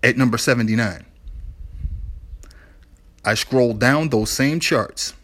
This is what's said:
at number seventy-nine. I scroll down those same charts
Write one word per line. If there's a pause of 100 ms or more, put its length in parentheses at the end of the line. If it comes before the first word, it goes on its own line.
at
number
seventy-nine. (2250)
I
scroll
down
those
same
charts (120)